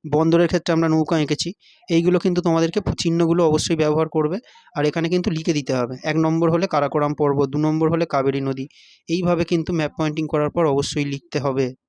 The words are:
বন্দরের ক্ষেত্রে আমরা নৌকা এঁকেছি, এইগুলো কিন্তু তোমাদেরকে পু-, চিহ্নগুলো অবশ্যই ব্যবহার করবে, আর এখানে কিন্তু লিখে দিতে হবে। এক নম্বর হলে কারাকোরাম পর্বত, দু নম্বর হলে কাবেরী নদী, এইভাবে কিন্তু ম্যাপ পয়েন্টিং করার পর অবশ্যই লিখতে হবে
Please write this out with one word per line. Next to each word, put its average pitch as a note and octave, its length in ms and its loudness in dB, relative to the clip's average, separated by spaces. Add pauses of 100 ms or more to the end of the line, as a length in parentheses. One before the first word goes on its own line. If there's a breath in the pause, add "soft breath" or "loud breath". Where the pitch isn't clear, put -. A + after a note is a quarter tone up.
বন্দরের D#3+ 480 4
ক্ষেত্রে E3+ 220 -2
আমরা E3 160 0
নৌকা D#3+ 340 2
এঁকেছি, D3+ 260 -4 (400 soft breath)
এইগুলো F3 300 2
কিন্তু F3+ 220 0
তোমাদেরকে E3 400 0
পু-, - 180 -4
চিহ্নগুলো E3+ 500 2
অবশ্যই D#3 340 0
ব্যবহার D#3 260 0
করবে, D#3 280 -2 (360 soft breath)
আর D3 120 -2
এখানে D#3+ 240 0
কিন্তু F3+ 220 0
লিখে D#3+ 220 -2
দিতে C#3 220 -2
হবে। B2 280 -2
এক D#3 120 -2 (100)
নম্বর E3 260 2
হলে E3+ 160 0
কারাকোরাম D3 520 0
পর্বত, C#3+ 320 2
দু C#3+ 80 -4
নম্বর D#3 300 2
হলে E3 160 0
কাবেরী C#3 360 0
নদী, C3+ 240 -4 (440 soft breath)
এইভাবে E3+ 360 0
কিন্তু E3 280 -2
ম্যাপ D#3 220 -2
পয়েন্টিং D#3 320 -2
করার D3 280 0
পর E3+ 80 2 (100)
অবশ্যই C#3+ 320 -2
লিখতে C#3 340 -6
হবে C3+ 260 0 (240)